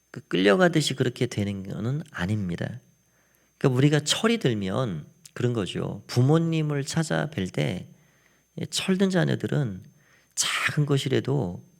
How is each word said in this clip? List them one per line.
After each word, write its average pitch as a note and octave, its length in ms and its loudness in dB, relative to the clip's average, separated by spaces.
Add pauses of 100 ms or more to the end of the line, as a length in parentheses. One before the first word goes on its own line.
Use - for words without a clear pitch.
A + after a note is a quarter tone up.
(120)
그 - 160 -12
끌려가듯이 F3 680 4
그렇게 B2 320 0
되는 G2+ 360 -4
거는 A2 480 -4
아닙니다. G2 680 -4 (800)
그러니까 C3 200 2
우리가 D3 240 6
철이 - 380 2
들면 G#2 640 -2 (280)
그런 B2 200 0
거죠. F2+ 540 -4
부모님을 D3+ 760 2
찾아뵐 D#3 680 -2
때, C3+ 360 -4 (760)
예, E3 60 -6
철든 F#3+ 420 0
자녀들은 C#3 720 0 (540)
작은 - 500 0
것이라도 C3 800 0 (160)